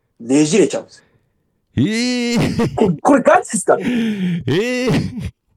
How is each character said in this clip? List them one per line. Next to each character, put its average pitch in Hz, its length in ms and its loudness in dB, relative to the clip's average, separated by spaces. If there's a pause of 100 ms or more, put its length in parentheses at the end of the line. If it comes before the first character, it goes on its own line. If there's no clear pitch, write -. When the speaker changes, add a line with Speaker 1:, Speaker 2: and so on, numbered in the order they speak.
(180)
Speaker 1:
ね 139 280 2
じ 170 120 2
れ 165 80 6
ち - 80 -4
ゃ 117 40 -4
う 110 60 -12
ん - 20 -20
で - 60 -20
す - 60 -20
よ。 - 60 -20 (720)
Speaker 2:
え 107 60 2
ー。 240 920 -2
Speaker 1:
こ 220 140 0
れ、 165 80 -2
こ - 200 2
れ 269 60 0
ガ 339 200 4
チ - 160 -8
っ - 20 -6
す - 60 -10
か - 100 2
ら。 - 40 -2
Speaker 2:
え - 40 -8
ー。 220 1040 -2 (640)